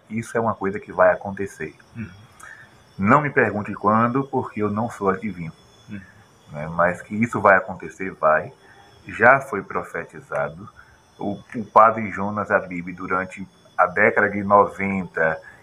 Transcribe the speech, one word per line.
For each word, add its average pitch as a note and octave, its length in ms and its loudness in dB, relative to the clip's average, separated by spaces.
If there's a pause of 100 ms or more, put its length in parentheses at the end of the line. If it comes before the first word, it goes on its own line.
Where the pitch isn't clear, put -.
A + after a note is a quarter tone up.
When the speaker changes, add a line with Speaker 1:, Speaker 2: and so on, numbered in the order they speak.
Speaker 1:
isso A2+ 280 -6
é A#2 40 0
uma A2+ 140 0
coisa G2 240 -4
que G#2 140 -14
vai F#2 200 6
acontecer. G2 600 -8 (220)
Speaker 2:
Uhum. A2 100 -10 (920)
Speaker 1:
Não A#2+ 220 4
me C#3+ 80 -2
pergunte G#2 420 0
quando, A#2 520 2
porque B2 380 -6
eu G#2 80 0
não A2 200 -4
sou G2 180 -2
adivinho. F2 440 -4 (360)
Speaker 2:
Hum. G#2 100 -14 (540)
Speaker 1:
Né? D2+ 160 -8
Mas F2 320 0
que - 140 -12
isso A2+ 260 -2
vai G2 160 6
acontecer, F#2 540 -6
vai. D#2 420 0 (540)
Já A#2 340 4
foi G2+ 220 -6
profetizado. D#2+ 1040 -8 (500)
O, G2+ 220 -8 (140)
o A#2 100 -6
padre A2 460 4
Jonas G2+ 400 -6
Abib, F2+ 420 -2
durante F#2 560 -6 (300)
a F2+ 80 6
década G#2 420 2
de G2+ 160 -4
noventa, F#2+ 960 2 (220)